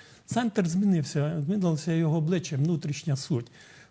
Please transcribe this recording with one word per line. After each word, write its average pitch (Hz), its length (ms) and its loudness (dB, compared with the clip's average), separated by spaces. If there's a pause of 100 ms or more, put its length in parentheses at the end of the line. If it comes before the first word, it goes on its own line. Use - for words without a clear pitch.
(260)
центр 226 420 0
змінився, 165 760 2
змінилося 170 480 0
його 165 240 2
обличчя, 160 380 -2
внутрішня 147 600 0
суть. 127 360 -4 (400)